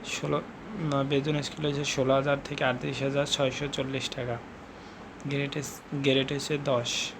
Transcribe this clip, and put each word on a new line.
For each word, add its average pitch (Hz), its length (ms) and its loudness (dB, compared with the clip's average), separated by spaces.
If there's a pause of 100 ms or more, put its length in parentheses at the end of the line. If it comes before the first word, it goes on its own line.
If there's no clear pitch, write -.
(140)
ষোলো, 147 240 0 (520)
না, 139 80 4 (120)
বেতন 147 260 4 (100)
স্কেল - 200 -6
হয়েছে 143 180 0 (100)
ষোলো 131 240 4
হাজার 139 280 4
থেকে 143 240 -2
আটত্রিশ 131 360 -2
হাজার 143 280 2
ছয়শো 135 320 0 (100)
চল্লিশ 131 300 -2 (100)
টাকা, 120 200 -2 (920)
গ্রেড 139 300 -2
এস-, - 200 -10 (240)
গ্রেড 135 280 6
হয়েছে 143 220 0 (160)
দশ। 120 200 4 (300)